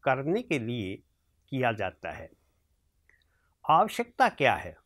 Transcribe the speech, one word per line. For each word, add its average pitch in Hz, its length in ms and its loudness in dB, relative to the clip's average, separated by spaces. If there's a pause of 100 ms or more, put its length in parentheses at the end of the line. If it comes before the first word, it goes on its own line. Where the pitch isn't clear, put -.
करने 143 380 0
के 165 180 -2
लिए 107 440 -6 (460)
किया 127 220 0
जाता 92 400 -6
है। - 180 -14 (1400)
आवश्यकता 220 600 2
क्या 123 260 2
है? 82 300 -12